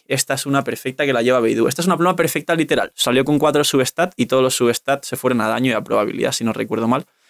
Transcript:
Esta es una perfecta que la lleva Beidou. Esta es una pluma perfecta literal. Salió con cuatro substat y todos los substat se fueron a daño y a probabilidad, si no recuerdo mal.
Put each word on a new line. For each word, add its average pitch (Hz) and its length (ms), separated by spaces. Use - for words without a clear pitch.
Esta 135 260
es 127 100
una 139 200
perfecta 131 420
que 135 60
la 120 100
lleva 127 160
Beidou. 113 300
Esta 131 120
es 170 60
una 175 100
pluma 180 200
perfecta 165 380
literal. 156 400
Salió 127 300
con 147 140
cuatro 147 240
substat 147 540
y 120 100
todos 131 160
los 131 140
substat 127 480
se - 120
fueron 127 240
a 110 80
daño 120 220
y 113 40
a 104 100
probabilidad, - 480
si - 100
no 113 100
recuerdo 113 360
mal. 135 180